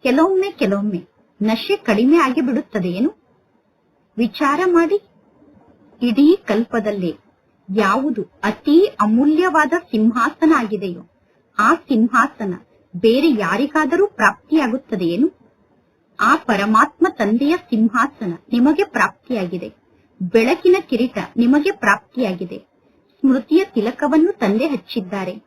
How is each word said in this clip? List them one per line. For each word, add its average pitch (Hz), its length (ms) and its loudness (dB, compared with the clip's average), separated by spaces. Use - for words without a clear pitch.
ಕೆಲವೊಮ್ಮೆ 370 520 0
ಕೆಲವೊಮ್ಮೆ 202 460 -2
ನಶೆ 226 400 -2
ಕಡಿಮೆ 247 380 2
ಆಗಿ 262 240 0
ಬಿಡುತ್ತದೆ 226 500 -4
ಏನು? 240 180 -2
ವಿಚಾರ 277 420 -2
ಮಾಡಿ. 339 300 0
ಇಡೀ 247 280 4
ಕಲ್ಪದಲ್ಲೇ 208 720 -4
ಯಾವುದು 214 520 0
ಅತೀ 277 320 0
ಅಮೂಲ್ಯವಾದ 302 760 2
ಸಿಂಹಾಸನ 233 680 0
ಆಗಿದೆಯೋ, 196 480 -6
ಆ 214 100 2
ಸಿಂಹಾಸನ 233 720 -2
ಬೇರೆ 233 440 2
ಯಾರಿಗಾದರೂ 285 760 0
ಪ್ರಾಪ್ತಿಯಾಗುತ್ತದೆ 226 960 -2
ಏನು? 185 200 0
ಆ 220 120 2
ಪರಮಾತ್ಮ 220 680 -2
ತಂದೆಯ 240 400 0
ಸಿಂಹಾಸನ 226 680 -2
ನಿಮಗೆ 277 380 2
ಪ್ರಾಪ್ತಿಯಾಗಿದೆ, 190 840 -6
ಬೆಳಕಿನ 240 600 2
ಕಿರೀಟ 247 340 -4
ನಿಮಗೆ 294 400 2
ಪ್ರಾಪ್ತಿಯಾಗಿದೆ, 196 840 -4
ಸ್ಮೃತಿಯ 277 460 2
ತಿಲಕವನ್ನು 285 680 0
ತಂದೆ 220 320 0
ಹಚ್ಚಿದ್ದಾರೆ. 190 680 -6